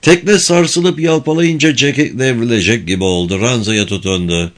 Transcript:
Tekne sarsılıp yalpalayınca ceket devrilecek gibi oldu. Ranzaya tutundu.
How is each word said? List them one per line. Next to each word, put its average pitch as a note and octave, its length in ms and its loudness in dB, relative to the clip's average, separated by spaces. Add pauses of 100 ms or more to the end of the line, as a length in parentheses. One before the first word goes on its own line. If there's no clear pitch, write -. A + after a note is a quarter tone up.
Tekne F3 360 2
sarsılıp F3 600 0
yalpalayınca D#3+ 760 0
ceket C3+ 420 0
devrilecek A#2 680 0
gibi F#2+ 180 -2
oldu. F2+ 360 0
Ranzaya G#2+ 460 0
tutundu. F2 720 -4